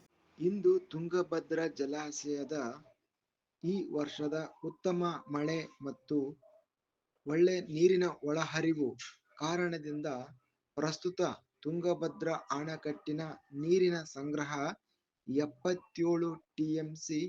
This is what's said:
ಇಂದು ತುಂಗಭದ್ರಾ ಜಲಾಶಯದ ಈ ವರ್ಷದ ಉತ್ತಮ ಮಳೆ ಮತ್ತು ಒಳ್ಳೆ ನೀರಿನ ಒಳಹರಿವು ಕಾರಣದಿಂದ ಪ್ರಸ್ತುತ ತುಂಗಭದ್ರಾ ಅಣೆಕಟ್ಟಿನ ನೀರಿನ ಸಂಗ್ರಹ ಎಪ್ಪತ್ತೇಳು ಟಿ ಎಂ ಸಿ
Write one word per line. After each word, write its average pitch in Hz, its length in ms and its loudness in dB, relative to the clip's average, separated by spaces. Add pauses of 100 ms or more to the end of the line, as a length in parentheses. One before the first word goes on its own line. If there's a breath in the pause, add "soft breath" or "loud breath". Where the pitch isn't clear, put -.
(380)
ಇಂದು 185 400 4
ತುಂಗಭದ್ರಾ 165 920 -2
ಜಲಾಶಯದ 143 880 -4 (1040)
ಈ 170 120 0 (180)
ವರ್ಷದ 147 460 -2 (260)
ಉತ್ತಮ 175 380 -2 (260)
ಮಳೆ 151 320 -2 (220)
ಮತ್ತು 139 360 -4 (1080)
ಒಳ್ಳೆ 175 340 4
ನೀರಿನ 180 440 4 (200)
ಒಳಹರಿವು 156 640 2 (500)
ಕಾರಣದಿಂದ 156 680 -2 (680)
ಪ್ರಸ್ತುತ 156 440 -2 (400)
ತುಂಗಭದ್ರಾ 165 720 0 (180)
ಅಣೆಕಟ್ಟಿನ 151 720 -4 (300)
ನೀರಿನ 175 500 4
ಸಂಗ್ರಹ 147 500 -4 (720)
ಎಪ್ಪತ್ತೇಳು 170 1040 0 (240)
ಟಿ 156 200 0
ಎಂ 156 200 -2
ಸಿ 156 240 -4 (100)